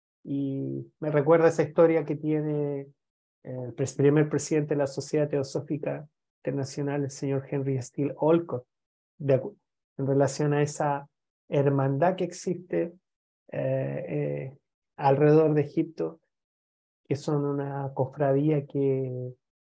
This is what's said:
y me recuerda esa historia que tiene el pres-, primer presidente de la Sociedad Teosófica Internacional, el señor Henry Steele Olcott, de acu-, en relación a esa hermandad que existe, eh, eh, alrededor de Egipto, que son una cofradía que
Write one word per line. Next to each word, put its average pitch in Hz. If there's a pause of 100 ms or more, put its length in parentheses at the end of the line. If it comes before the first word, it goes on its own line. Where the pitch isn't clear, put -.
(240)
y 135
me 151
recuerda 160
esa 160
historia 160
que 151
tiene 151 (560)
el 127
pres-, -
primer 143
presidente 151
de 143
la 139
Sociedad 147
Teosófica 147 (300)
Internacional, 139
el 131
señor 139
Henry 135
Steele 143
Olcott, 160 (520)
de 135
acu-, - (400)
en 139
relación 139
a 147
esa 147 (400)
hermandad 139
que 180
existe, 175 (580)
eh, 135
eh, 143 (380)
alrededor 151
de 151
Egipto, 160 (840)
que 143
son 143
una 139
cofradía 143
que 131 (280)